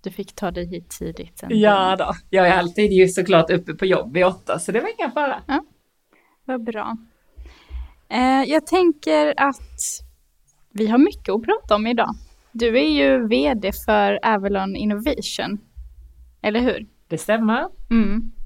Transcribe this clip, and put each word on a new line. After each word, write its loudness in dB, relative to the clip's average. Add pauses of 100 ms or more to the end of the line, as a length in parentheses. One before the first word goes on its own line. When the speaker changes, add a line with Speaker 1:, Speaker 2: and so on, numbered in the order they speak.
Speaker 1:
du -10
fick -12
ta -6
dig -8
hit -14 (100)
tidigt -14
ändå. -4
Speaker 2:
Ja 4
då. -4 (160)
Jag 4
är 6
alltid 0
ju 8
såklart 2
uppe -2
på -4
jobb 0
vid 4
åtta, -2
så -8
det 0
var -4 (100)
ingen -4
fara. -2
Speaker 1:
Ja. -2 (840)
Vad -8
bra. -8 (1120)
Eh, 2
jag 0
tänker 2
att -4 (720)
vi 0
har 4
mycket 2
att -2
prata 0
om -2
idag. -2 (360)
Du 0
är 4
ju 2
V 2
D -4 (140)
för 2
Avalon 0
Innovation, -4 (840)
eller -2
hur? -2 (200)
Speaker 2:
Det -6
stämmer. 0 (240)
Speaker 1:
Mm. 2 (140)